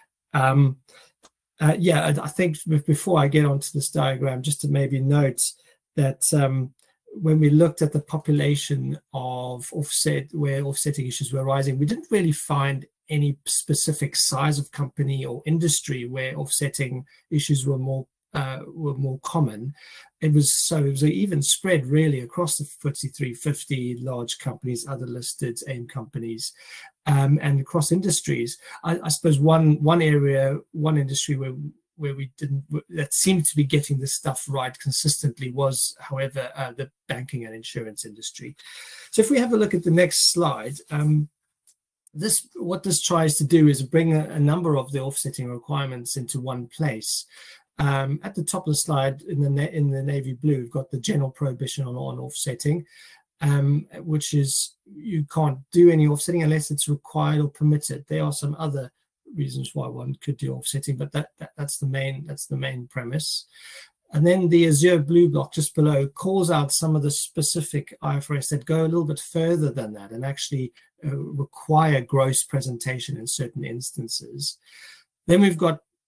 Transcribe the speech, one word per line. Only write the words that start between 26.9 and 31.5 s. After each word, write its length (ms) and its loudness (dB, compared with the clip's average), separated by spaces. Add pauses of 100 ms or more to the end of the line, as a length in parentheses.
um, 360 4
and 180 2
across 320 0
industries. 680 0 (240)
I, 220 -2
I 40 -4
suppose 300 4
one, 440 6
one 180 6
area, 580 4 (140)
one 240 0
industry 400 0
where, 160 -6 (440)